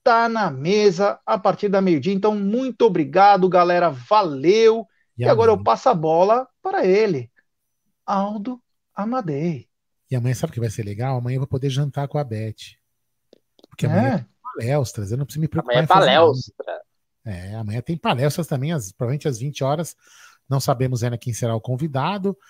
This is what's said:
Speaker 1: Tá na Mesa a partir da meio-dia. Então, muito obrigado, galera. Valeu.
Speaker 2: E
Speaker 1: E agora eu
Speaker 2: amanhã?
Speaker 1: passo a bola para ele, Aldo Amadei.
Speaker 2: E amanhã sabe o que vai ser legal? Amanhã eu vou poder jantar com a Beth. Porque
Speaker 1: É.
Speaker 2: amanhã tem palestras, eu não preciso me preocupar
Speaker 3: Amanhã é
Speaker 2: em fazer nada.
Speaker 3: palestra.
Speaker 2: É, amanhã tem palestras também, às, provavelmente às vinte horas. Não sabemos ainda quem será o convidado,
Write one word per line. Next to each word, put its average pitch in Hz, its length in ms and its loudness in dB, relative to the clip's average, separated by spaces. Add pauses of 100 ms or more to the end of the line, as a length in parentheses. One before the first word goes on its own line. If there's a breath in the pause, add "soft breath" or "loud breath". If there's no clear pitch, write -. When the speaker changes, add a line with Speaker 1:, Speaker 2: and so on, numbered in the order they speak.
Speaker 1:
Tá 233 240 4
na 226 200 -2
Mesa 190 800 0
a 220 100 0
partir 196 320 0
da 190 140 2
meio-dia. 175 320 2
Então, 214 200 2
muito 226 480 -2
obrigado, 185 680 4
galera. 175 420 4
Valeu. 180 960 2 (320)
Speaker 2:
E 117 60 -2
Speaker 1:
E - 40 4
agora 226 220 4
eu 220 40 6
Speaker 2:
amanhã? 190 100 -2
Speaker 1:
passo 226 240 2
a 247 60 4
bola 185 540 2 (140)
para 381 240 -2
ele, 185 420 2 (760)
Aldo 208 540 -4 (340)
Amadei. 175 720 -6 (440)
Speaker 2:
E 135 60 -2
amanhã 123 180 -2
sabe 160 180 -6
o - 20 -16
que 113 60 -8
vai 113 100 -4
ser 110 140 -8
legal? 123 340 -6
Amanhã 123 180 -6
eu 131 40 -4
vou 135 60 -6
poder 135 220 -4
jantar 139 400 -4
com - 80 -8
a 147 80 -4
Beth. 110 540 -10 (880)
Porque - 160 -8
Speaker 1:
É. 113 60 0
Speaker 2:
amanhã 113 260 2
tem 123 100 -8 (160)
palestras, 117 680 -4
eu 123 60 -4
não 143 80 -6
preciso 156 160 -6
me 156 60 0
preocupar 123 280 -4
Speaker 3:
Amanhã 147 60 4
é - 20 0
Speaker 2:
em - 20 -2
fazer 180 200 6
nada. 151 200 6
Speaker 3:
palestra. 127 540 -4 (460)
Speaker 2:
É, 95 300 -10
amanhã 110 260 -6
tem 170 160 -6
palestras 147 480 0
também, 143 260 -4
às, 117 200 -6
provavelmente 135 360 -4
às 120 100 -4
vinte 135 240 -8
horas. 147 320 -2 (540 soft breath)
Não 135 120 0
sabemos 127 440 -2
ainda 120 140 -2
quem 120 160 -8
será 113 200 -2
o 113 60 -4
convidado, 160 760 -4 (160 soft breath)